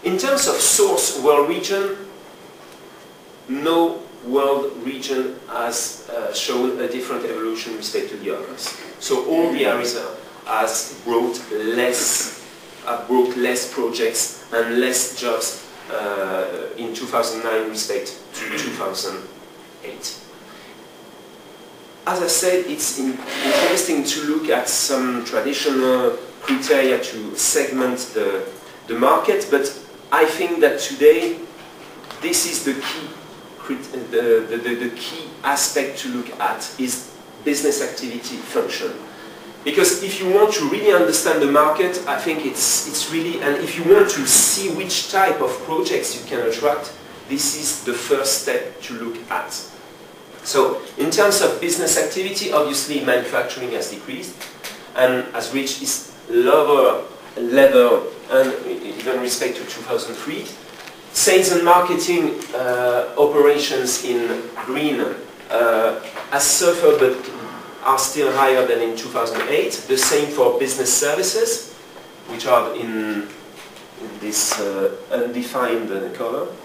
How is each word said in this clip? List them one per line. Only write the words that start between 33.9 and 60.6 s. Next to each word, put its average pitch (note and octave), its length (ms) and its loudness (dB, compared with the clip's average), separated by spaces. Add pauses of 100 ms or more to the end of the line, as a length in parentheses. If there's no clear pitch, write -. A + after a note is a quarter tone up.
the, A2+ 380 4
the, A#2 80 -2
the, A#2+ 180 -2
the A#2+ 200 -4
key - 300 -10 (180)
aspect C#3 560 0
to C3 100 -6
look B2 200 -6 (100)
at - 400 -6
is - 340 -4 (300)
business C#3+ 380 0
activity A#2+ 560 -8
function. - 560 -4 (720)
Because F3 400 2
if F#3 160 -6
you F#3 100 0
want G#3 260 6
to D3 140 0
really G#3 220 4
understand E3 500 4
the C#3 80 4
market, D3+ 560 4
I C#3 140 -2
think D3+ 260 -2
it's, - 400 0
it's - 280 -4
really, E3 280 -2
and C#3+ 220 2
if D#3+ 140 -6
you E3 160 -4
want G3+ 160 8
to C3+ 180 -2
see - 480 4
which F#3+ 340 -4
type F#3+ 300 4
of C3 120 0 (120)
projects - 560 -2
you B2+ 100 -14
can A#2+ 160 -2
attract, C#3+ 460 0 (380)
this C#3 260 -2
is D3+ 300 -6
the B2 80 -4
first - 480 0
step - 400 -4
to - 140 -12
look A#2 360 -10
at. - 220 -6 (880)
So, - 380 2 (160)
in C#3+ 120 0
terms G3+ 320 4
of - 200 2
business E3+ 360 0
activity, F#3+ 540 -2
obviously D3 540 0
manufacturing B2 680 0
has A2 180 -4
decreased F2+ 460 -12 (600)
and B2+ 340 4
has A#2 220 -6
reached C3+ 280 -4
its - 320 -6 (160)
lower A#2 760 6 (320)
level B2 760 6 (200)
and C3 360 2
even A#2+ 540 -4
respect B2 340 -2
to - 80 -8
two - 200 -12
thousand - 320 -4
three. F3 300 -8 (680)